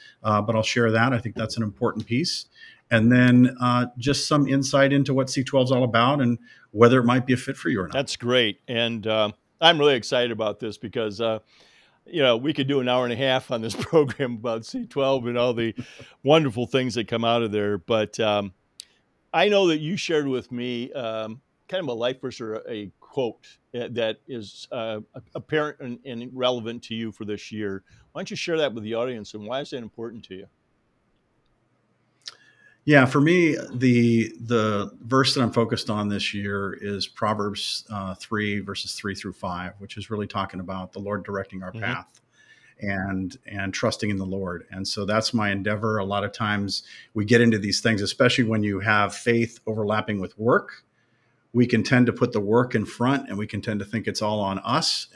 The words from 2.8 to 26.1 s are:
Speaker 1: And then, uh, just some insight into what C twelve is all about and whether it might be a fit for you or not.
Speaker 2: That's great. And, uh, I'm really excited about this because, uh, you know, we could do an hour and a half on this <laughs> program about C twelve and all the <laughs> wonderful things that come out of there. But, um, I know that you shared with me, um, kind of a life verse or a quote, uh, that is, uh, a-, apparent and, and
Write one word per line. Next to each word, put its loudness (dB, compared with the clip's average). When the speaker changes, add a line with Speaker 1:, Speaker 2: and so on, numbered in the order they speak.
Speaker 1:
And 6
then, 8
uh, 2
just 0
some 2
insight 4
into 2
what 0
C -2
twelve 2
is 2
all 2
about 4
and 2
whether 6
it 2
might 2
be 2
a 0
fit -6
for -6
you 0
or -6
not. -12
Speaker 2:
That's -4
great. 2
And, -4
uh, 2
I'm 6
really 6
excited 0
about -2
this -8
because, -4
uh, 0
you -2
know, 4
we -2
could -2
do 2
an 0
hour 2
and -2
a -4
half 0
on -4
this -6
<laughs> -12
program 0
about -4
C -10
twelve 0
and -2
all 2
the -2
<laughs> -20
wonderful 4
things 0
that -2
come 0
out 4
of -2
there. 0
But, -2
um, 0
I 4
know 4
that 2
you -4
shared 0
with -4
me, -6
um, -8
kind -4
of -6
a -2
life -4
verse -8
or -8
a -8
quote, -6
uh, -6
that -2
is, -12
uh, -6
a-, -16
apparent -4
and, -10
and -12